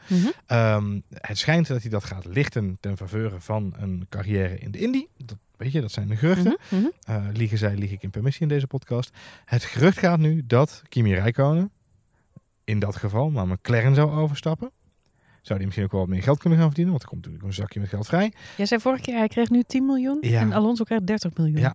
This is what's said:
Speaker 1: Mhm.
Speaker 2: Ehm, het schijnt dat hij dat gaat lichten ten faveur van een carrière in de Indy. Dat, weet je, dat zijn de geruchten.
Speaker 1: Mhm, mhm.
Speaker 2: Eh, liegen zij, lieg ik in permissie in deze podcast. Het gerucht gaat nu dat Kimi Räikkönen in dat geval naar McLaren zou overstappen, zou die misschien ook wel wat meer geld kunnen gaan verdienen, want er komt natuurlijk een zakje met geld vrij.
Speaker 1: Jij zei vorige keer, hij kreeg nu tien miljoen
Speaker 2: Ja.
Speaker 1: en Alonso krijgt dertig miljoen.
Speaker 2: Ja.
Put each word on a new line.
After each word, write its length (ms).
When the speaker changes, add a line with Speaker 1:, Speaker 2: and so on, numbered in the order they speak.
Speaker 1:
Mhm. 200
Speaker 2:
Ehm, 540
het 240
schijnt 300
dat 140
hij 100
dat 120
gaat 220
lichten 540
ten 180
faveur 420
van 380
een 320
carrière 500
in 120
de 80
Indy. 260
Dat, 200
weet 140
je, 100
dat 100
zijn 160
de 80
geruchten. 420
Speaker 1:
Mhm, 120
mhm. 80
Speaker 2:
Eh, 100
liegen 240
zij, 180
lieg 160
ik 120
in 60
permissie 320
in 60
deze 200
podcast. 440
Het 180
gerucht 340
gaat 220
nu 280
dat 420
Kimi 260
Räikkönen 560
in 160
dat 160
geval 360
naar 160
McLaren 480
zou 160
overstappen, 600
zou 160
die 100
misschien 180
ook 60
wel 100
wat 80
meer 140
geld 160
kunnen 200
gaan 80
verdienen, 260
want 100
er 60
komt 160
natuurlijk 240
een 120
zakje 180
met 100
geld 180
vrij. 260
Speaker 1:
Jij 80
zei 160
vorige 200
keer, 160
hij 100
kreeg 220
nu 140
tien 220
miljoen 360
Speaker 2:
Ja. 180
Speaker 1:
en 140
Alonso 300
krijgt 240
dertig 300
miljoen. 220
Speaker 2:
Ja. 160